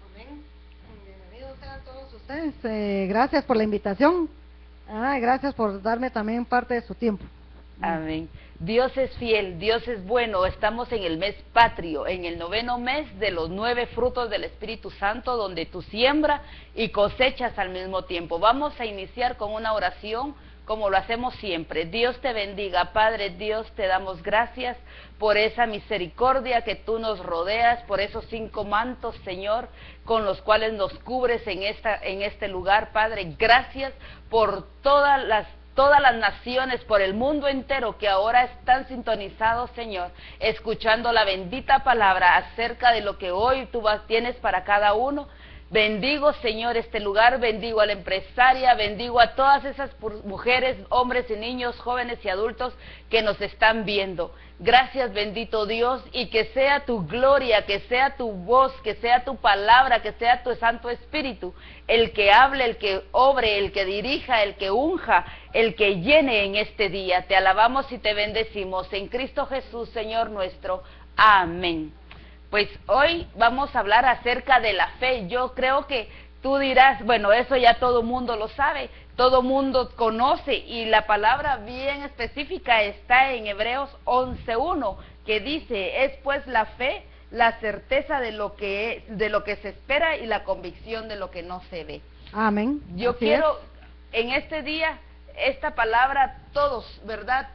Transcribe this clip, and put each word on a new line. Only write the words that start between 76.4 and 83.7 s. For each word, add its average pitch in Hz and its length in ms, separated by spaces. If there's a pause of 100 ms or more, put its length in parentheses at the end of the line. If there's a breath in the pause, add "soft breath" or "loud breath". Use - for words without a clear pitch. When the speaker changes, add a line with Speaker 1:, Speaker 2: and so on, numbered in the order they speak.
Speaker 2:
tú 269 160
dirás, 262 480
"Bueno, 214 260
eso 240 260
ya 233 180
todo 247 260
mundo 240 360
lo 214 100
sabe, 277 420 (260 loud breath)
todo 254 280
mundo 262 520
conoce", 240 600
y 226 300
la 214 200
palabra 240 520
bien 254 440
específica 262 800
está 247 520
en 233 120
Hebreos 226 440 (140)